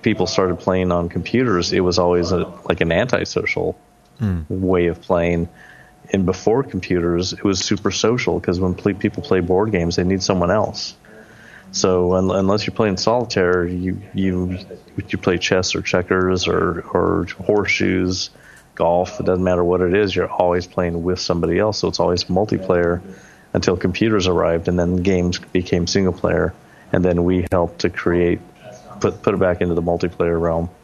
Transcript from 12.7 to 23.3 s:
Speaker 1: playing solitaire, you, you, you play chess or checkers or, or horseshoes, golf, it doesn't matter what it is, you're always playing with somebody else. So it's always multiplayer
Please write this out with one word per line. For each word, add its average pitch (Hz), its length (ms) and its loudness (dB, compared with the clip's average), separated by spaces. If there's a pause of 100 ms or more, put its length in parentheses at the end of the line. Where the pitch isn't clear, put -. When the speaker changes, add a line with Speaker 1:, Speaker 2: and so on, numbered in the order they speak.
Speaker 1:
playing 104 220 0
solitaire, 95 720 0
you, 90 340 -4 (140)
you, 90 440 -2 (520)
you - 80 -4
play 90 180 0
chess 92 380 0
or - 80 -4
checkers 92 680 0
or, 87 320 0 (140)
or 90 320 0 (180)
horseshoes, 92 840 0 (440)
golf, 87 460 0
it 90 60 -2
doesn't 92 180 2
matter 90 180 2
what 90 200 2
it 90 120 2
is, 98 220 2
you're 87 140 -2
always 90 360 2
playing 87 380 -2
with 90 160 -2
somebody 85 380 0
else. 104 200 0
So - 100 -2
it's - 120 -4
always 90 240 2
multiplayer 90 800 0 (500)